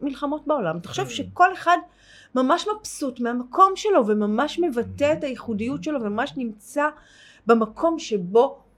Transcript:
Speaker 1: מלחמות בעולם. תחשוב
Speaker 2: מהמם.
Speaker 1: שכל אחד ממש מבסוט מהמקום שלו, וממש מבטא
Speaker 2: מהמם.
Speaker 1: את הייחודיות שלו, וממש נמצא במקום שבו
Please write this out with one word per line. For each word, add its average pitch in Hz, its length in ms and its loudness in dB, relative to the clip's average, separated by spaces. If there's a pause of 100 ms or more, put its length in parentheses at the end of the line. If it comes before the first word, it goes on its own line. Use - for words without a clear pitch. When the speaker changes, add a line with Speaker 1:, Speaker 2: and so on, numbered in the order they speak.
Speaker 1:
מלחמות 285 460 -6
בעולם. 185 320 0
תחשוב - 260 -6
Speaker 2:
מהמם. 240 100 -10
Speaker 1:
שכל 349 380 2
אחד 349 240 2 (580)
ממש 269 320 2 (100)
מבסוט 262 420 -8
מהמקום 247 560 2
שלו, 359 320 2
וממש 214 520 0
מבטא 277 460 -2
Speaker 2:
מהמם. 302 120 2
Speaker 1:
את 302 60 -8
הייחודיות 240 600 -4
שלו, 302 180 -4
וממש 220 360 -4
נמצא 269 520 -4 (580)
במקום 233 520 2
שבו 214 600 0 (180)